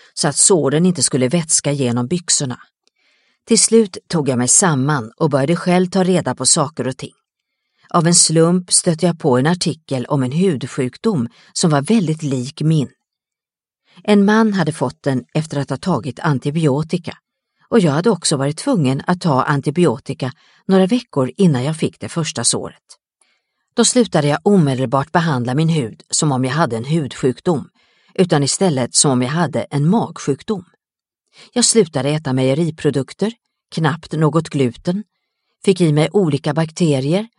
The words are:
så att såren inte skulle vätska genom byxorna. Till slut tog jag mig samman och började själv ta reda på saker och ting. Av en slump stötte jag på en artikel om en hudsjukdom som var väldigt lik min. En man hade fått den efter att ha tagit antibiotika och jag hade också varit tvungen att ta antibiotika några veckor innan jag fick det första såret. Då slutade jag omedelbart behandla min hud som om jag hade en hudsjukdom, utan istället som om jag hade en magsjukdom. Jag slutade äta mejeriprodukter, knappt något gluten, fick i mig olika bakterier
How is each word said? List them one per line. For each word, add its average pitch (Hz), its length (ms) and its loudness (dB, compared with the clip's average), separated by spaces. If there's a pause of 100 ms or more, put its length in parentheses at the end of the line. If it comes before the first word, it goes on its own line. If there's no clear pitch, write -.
(140)
så - 140 -2
att 139 80 -4
såren 156 500 2
inte 175 160 0
skulle 127 260 0
vätska 156 440 -2
genom 123 340 -2
byxorna. 147 520 -4 (880)
Till 226 120 2
slut 220 400 2 (100)
tog 147 200 -2
jag 127 100 0
mig 123 100 0
samman 139 680 0
och 156 140 0
började 143 260 2
själv 180 300 0
ta 180 180 0
reda 175 300 0
på 131 120 -4
saker 135 400 0
och 131 100 -6
ting. - 160 -16 (800)
Av 160 160 2
en 175 80 4
slump 170 580 2
stötte 170 340 0
jag 170 120 0
på 127 200 2
en 131 80 2
artikel 160 600 -4
om 143 160 0
en 127 100 -2
hudsjukdom 143 960 -2 (240)
som - 180 0
var 143 120 2
väldigt 156 400 0
lik 135 400 -6
min. 156 260 2 (1160)
En 208 200 4
man 214 280 4
hade 175 200 -2
fått - 300 -6
den 131 220 -2 (100)
efter 156 260 -4
att 131 100 -6
ha 135 60 -4
tagit 135 440 -4
antibiotika 147 960 -2 (540)
och 233 100 4
jag 165 120 2
hade 180 180 0
också 170 260 -2
varit 139 200 -2
tvungen 147 500 0
att 180 140 -2
ta 135 220 2
antibiotika 143 920 -2 (340)
några 190 200 4
veckor 185 500 -2
innan 147 280 2
jag 156 120 -2
fick - 240 -6
det 110 80 -12
första 151 360 -6
såret. - 380 -4 (920)
Då 233 100 4
slutade 180 440 2
jag 147 140 0
omedelbart 139 720 2
behandla 131 420 0
min 160 140 2
hud 139 420 -4
som 151 220 0
om 127 120 0
jag 127 80 -4
hade 143 240 0
en 113 80 -6
hudsjukdom, 143 840 -2 (460)
utan 175 280 2
istället 135 520 -2
som - 160 2
om 127 120 2
jag 127 80 -2
hade 151 320 -2
en 147 260 -2
magsjukdom. 175 760 -4 (880)
Jag 233 120 0
slutade 147 460 2
äta 156 220 -2
mejeriprodukter, 143 1000 0 (420)
knappt 160 380 -2
något 156 360 0
gluten, 151 560 -2 (600)
fick 185 160 2
i 160 120 4
mig 151 200 2
olika 160 420 0
bakterier 160 720 -2 (100)